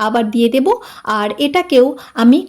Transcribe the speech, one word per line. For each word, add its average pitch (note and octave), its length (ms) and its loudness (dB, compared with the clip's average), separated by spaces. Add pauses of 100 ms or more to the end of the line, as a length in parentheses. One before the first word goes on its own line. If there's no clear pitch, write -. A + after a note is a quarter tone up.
আবার A3+ 180 0 (100)
দিয়ে A#3 200 2
দেব। C4+ 120 0 (520)
আর G#3+ 100 -4 (180)
এটাকেও C#4+ 400 2 (360)
আমি B3 160 4 (100)